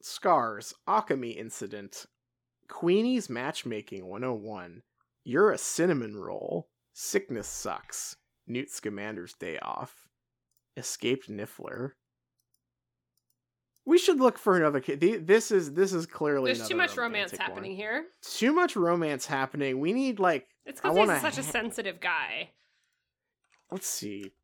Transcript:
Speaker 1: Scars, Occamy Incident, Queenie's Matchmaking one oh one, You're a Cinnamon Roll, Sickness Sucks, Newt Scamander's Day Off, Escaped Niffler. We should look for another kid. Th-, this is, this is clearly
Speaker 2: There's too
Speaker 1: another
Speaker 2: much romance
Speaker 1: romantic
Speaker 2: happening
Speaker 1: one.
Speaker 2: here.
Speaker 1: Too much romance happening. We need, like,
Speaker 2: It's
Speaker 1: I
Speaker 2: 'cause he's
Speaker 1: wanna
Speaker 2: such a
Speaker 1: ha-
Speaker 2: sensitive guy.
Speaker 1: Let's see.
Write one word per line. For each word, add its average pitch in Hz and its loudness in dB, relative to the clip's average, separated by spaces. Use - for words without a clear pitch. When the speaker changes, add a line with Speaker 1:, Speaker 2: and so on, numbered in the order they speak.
Speaker 1:
Scars, 117 0
Occamy 139 0
Incident, 104 -12
Queenie's 220 2
Matchmaking 113 -6
one 101 -8
oh 127 -2
one, 101 -12
You're 165 4
a - -2
Cinnamon 135 0
Roll, - -6
Sickness - -4
Sucks, - -10
Newt 123 -6
Scamander's 101 -8
Day 85 -8
Off, - -10
Escaped 127 -4
Niffler. 107 -10
We 320 8
should 349 4
look 247 6
for 190 6
another 147 4
kid. 143 -4
Th-, 196 4
this 202 6
is, 170 2
this 185 2
is 165 -2
clearly 143 2
Speaker 2:
There's - -4
too 370 -2
Speaker 1:
another 349 4
Speaker 2:
much - -8
romance 214 -2
Speaker 1:
romantic 196 -10
Speaker 2:
happening 190 -6
Speaker 1:
one. 185 -8
Speaker 2:
here. 226 -4
Speaker 1:
Too 247 2
much 359 2
romance 170 2
happening. 135 0
We 165 2
need, 254 0
like, 170 2
Speaker 2:
It's 269 -14
Speaker 1:
I - -6
Speaker 2:
'cause 165 4
he's 427 8
Speaker 1:
wanna 156 2
Speaker 2:
such 294 -2
a 269 -4
Speaker 1:
ha- 156 -6
Speaker 2:
sensitive 214 -4
guy. 156 -4
Speaker 1:
Let's 190 -8
see. 101 -8